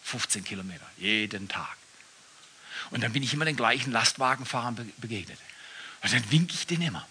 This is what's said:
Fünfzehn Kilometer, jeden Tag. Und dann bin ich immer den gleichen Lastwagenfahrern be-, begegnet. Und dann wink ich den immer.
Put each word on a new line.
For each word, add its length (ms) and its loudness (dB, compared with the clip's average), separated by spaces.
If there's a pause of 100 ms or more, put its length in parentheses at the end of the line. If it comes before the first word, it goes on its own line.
Fünfzehn 400 -2
Kilometer, 420 -8 (120)
jeden 500 0
Tag. 300 -6 (1120)
Und 100 -2
dann 120 0
bin 100 2
ich 100 0
immer 120 2
den 100 2
gleichen 360 4
Lastwagenfahrern 840 2
be-, 220 -10
begegnet. 420 -6 (640)
Und 120 2
dann 160 4
wink 240 6
ich 140 -4
den 140 0
immer. 300 -2